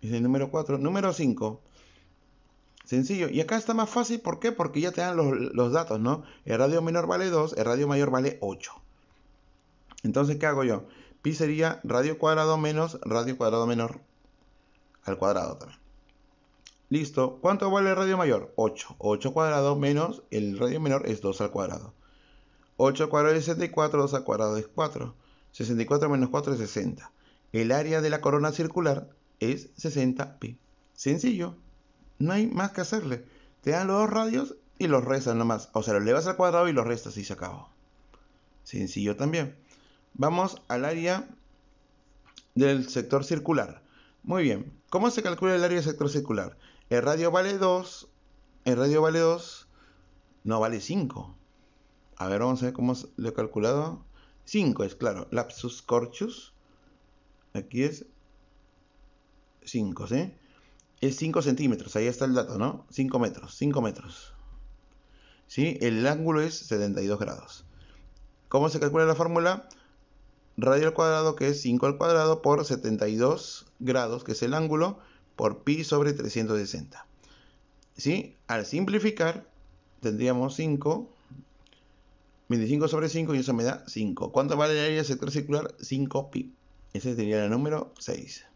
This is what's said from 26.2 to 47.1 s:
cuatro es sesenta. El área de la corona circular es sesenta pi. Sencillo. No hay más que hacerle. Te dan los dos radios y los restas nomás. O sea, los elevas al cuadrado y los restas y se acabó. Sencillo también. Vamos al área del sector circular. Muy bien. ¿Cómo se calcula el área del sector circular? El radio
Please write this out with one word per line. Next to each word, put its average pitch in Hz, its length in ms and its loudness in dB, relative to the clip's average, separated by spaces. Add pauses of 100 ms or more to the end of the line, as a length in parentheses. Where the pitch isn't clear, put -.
cuatro 143 220 -2
es 123 60 -2
sesenta. 101 540 -6 (400)
El 113 180 0
área 156 300 2
de 156 100 0
la 151 100 -2
corona 147 300 2
circular 160 580 0 (300)
es 123 380 -4
sesenta 139 640 -2
pi. 117 180 -12 (340)
Sencillo. 175 640 -2 (640)
No 156 140 2
hay 214 160 2
más 196 240 -2
que 185 80 -6
hacerle. 165 440 -4 (360)
Te 135 100 -2
dan 175 160 2
los 196 140 2
dos 214 100 2
radios 226 460 0 (200)
y 180 120 0
los 135 160 4
restas 127 320 0
nomás. 113 380 0
O 110 100 0
sea, 110 100 2
los 101 80 4
elevas 131 240 4
al 185 100 -2
cuadrado 175 320 4
y 165 40 0
los 123 140 2
restas 113 300 -6
y 101 80 -8
se 98 100 -8
acabó. 92 360 -12 (920)
Sencillo 101 500 -4
también. 147 420 -2 (580)
Vamos 175 520 0
al 123 180 -2
área 165 440 -2 (1300)
del 131 320 4
sector 135 360 -2
circular. 151 600 -2 (400)
Muy 180 180 -2
bien. 113 300 -2 (180)
¿Cómo 208 200 2
se 233 120 -4
calcula 185 320 0
el 180 80 4
área 175 140 2
del 165 80 0
sector 151 260 -2
circular? 113 480 -4 (300)
El 120 140 2
radio 160 280 2